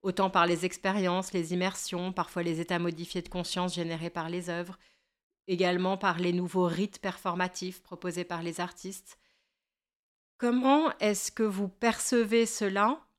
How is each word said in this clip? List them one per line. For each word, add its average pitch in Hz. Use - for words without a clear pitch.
autant 190
par 180
les 175
expériences, 185
les 170
immersions, 185
parfois 175
les 170
états 170
modifiés 170
de -
conscience 180
générés 165
par 165
les 175
œuvres, 175
également 185
par 185
les 180
nouveaux 180
rites 175
performatifs 180
proposés 175
par 170
les 170
artistes. -
Comment 262
est-ce -
que 226
vous 202
percevez 226
cela ? 214